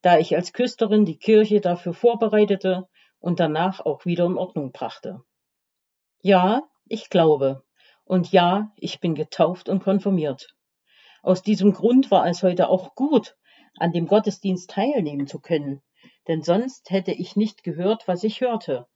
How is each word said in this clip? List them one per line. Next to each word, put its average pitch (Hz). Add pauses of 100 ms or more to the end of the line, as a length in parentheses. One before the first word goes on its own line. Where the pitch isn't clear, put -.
da 175
ich 170
als 175
Küsterin 214
die 165
Kirche 214
dafür 175
vorbereitete 208 (320)
und 175
danach 165
auch 151
wieder 175
in 175
Ordnung 170
brachte. - (1000)
Ja, 190 (240)
ich -
glaube. 139 (420)
Und 185
ja, 185
ich -
bin 165
getauft 160
und 190
konfirmiert. 190 (680)
Aus 185
diesem 202
Grund 254
war 185
es 175
heute 180
auch 185
gut, 277 (400)
an 175
dem 170
Gottesdienst 196
teilnehmen 185
zu 143
können, 143 (460)
denn 160
sonst 202
hätte 190
ich -
nicht 214
gehört, 185
was 180
ich 214
hörte. 214